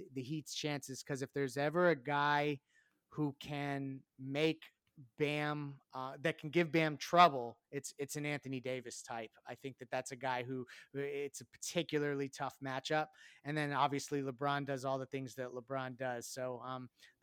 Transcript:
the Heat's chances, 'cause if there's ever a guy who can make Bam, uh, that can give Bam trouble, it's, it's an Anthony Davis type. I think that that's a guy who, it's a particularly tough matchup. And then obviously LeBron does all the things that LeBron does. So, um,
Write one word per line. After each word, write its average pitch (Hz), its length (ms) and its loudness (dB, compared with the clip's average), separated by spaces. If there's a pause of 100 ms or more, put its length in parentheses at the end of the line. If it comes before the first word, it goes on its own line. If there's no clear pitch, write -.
(120)
the 131 100 -4
Heat's 143 320 -6
chances, 143 480 -4
'cause 135 200 -4
if 135 100 -6
there's 135 240 0
ever 151 340 4
a 160 60 4
guy 147 640 2 (480)
who 147 320 -2
can 139 600 -4 (160)
make 151 460 2 (560)
Bam, 147 600 0 (120)
uh, 131 280 -6
that 160 180 2
can 156 120 -8
give 165 200 4
Bam 156 260 4
trouble, 139 600 6 (140)
it's, 139 260 -6
it's 139 160 -6
an 147 100 -4
Anthony 135 360 -2
Davis 123 420 -6
type. 117 300 -8 (120)
I 123 120 -10
think 131 220 -12
that 123 120 -14
that's 131 220 -4
a 131 40 -6
guy 123 280 -2
who, 127 220 -4 (280)
it's 143 460 -4
a 127 60 -12
particularly 147 840 -2
tough 135 260 -6 (100)
matchup. 139 420 0 (380)
And 147 140 -2
then 147 140 0
obviously 139 500 2
LeBron 143 440 0
does 135 180 -2
all 135 160 0
the 131 60 -6
things 135 280 -6
that 127 140 -6
LeBron 127 500 -4
does. 123 300 -4
So, 127 360 -6
um, 127 240 -6 (340)